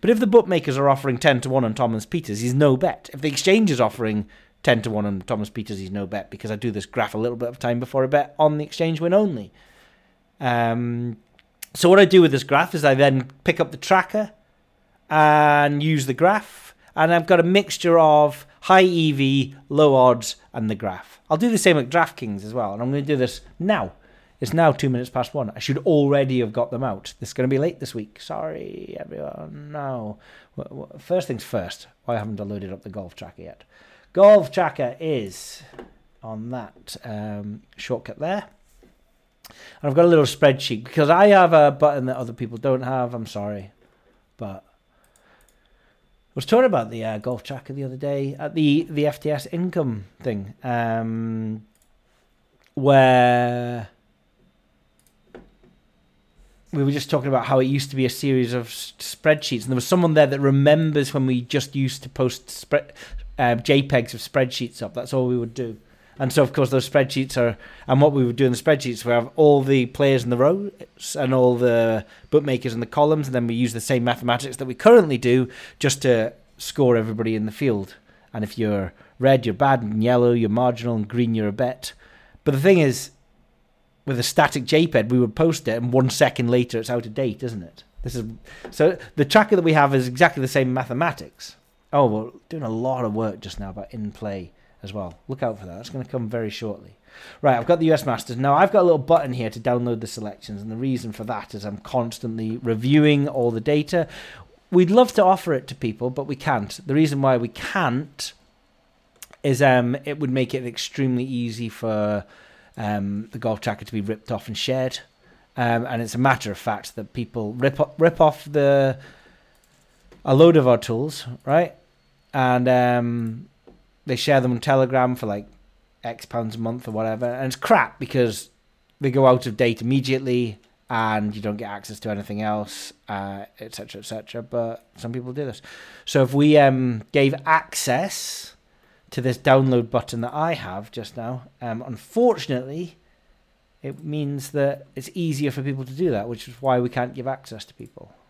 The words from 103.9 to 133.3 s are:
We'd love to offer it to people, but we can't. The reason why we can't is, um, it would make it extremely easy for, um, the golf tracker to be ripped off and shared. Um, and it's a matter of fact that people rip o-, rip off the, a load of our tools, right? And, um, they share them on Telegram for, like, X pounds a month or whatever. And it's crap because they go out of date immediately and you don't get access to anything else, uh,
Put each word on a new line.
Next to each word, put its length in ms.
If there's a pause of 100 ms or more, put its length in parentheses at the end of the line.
We'd 200
love 240
to 100
offer 300
it 140
to 60
people, 360
but 160
we 100
can't. 500
The 80
reason 280
why 140
we 120
can't 840 (1080)
is, 200
um, 420
it 160
would 100
make 240
it 120
extremely 580
easy 440
for, 560 (520)
um, 560
the 60
golf 220
tracker 240
to 80
be 80
ripped 300
off 160
and 120
shared. 420 (560)
Um, 300
and 160
it's 120
a 40
matter 340
of 60
fact 380
that 180
people 400
rip 260
o-, 180
rip 220
off 240
the, 540 (1300)
a 100
load 220
of 120
our 100
tools, 480 (180)
right? 300 (600)
And, 340
um, 800 (580)
they 100
share 240
them 120
on 80
Telegram 560
for, 100
like, 200 (580)
X 220
pounds 280
a 40
month 280
or 60
whatever. 340
And 200
it's 100
crap 420
because 520 (500)
they 100
go 160
out 200
of 100
date 260
immediately 760 (300)
and 460
you 80
don't 140
get 140
access 300
to 100
anything 300
else, 520 (160)
uh, 360 (140)